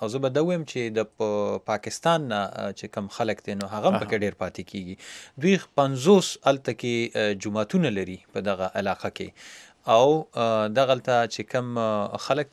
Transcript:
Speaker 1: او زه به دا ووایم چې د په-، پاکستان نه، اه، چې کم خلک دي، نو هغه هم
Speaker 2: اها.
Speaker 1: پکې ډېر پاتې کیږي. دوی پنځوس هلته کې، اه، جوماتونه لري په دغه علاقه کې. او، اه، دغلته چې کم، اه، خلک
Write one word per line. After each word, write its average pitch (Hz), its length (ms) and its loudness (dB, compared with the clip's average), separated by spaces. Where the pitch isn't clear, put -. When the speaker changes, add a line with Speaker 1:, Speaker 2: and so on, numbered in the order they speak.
Speaker 1:
او 110 60 -2
زه 117 100 -4
به 135 100 0
دا 143 160 0
ووایم 175 200 -2
چې - 140 -8
د 110 100 0
په-، 104 640 -2
پاکستان 139 640 0
نه، 110 60 -2
اه، 101 380 -4
چې - 120 -14
کم 104 240 -8
خلک 110 280 -2
دي، 107 80 -6
نو 98 120 -6
هغه 107 220 -2
هم 190 60 4
Speaker 2:
اها. 107 100 -2
Speaker 1:
پکې 107 200 -2
ډېر 98 180 -2
پاتې 92 280 -6
کیږي. 95 260 -10
دوی 175 200 4
پنځوس 139 480 6
هلته 139 260 2
کې، 117 440 -2
اه، 107 160 2
جوماتونه 107 560 0
لري 95 300 -2
په 110 60 -4
دغه 95 340 -2
علاقه 101 340 -2
کې. 92 200 -8
او، 139 460 6
اه، 110 340 0
دغلته 123 580 2
چې - 160 -8
کم، 123 360 -4
اه، 107 380 0
خلک 143 360 0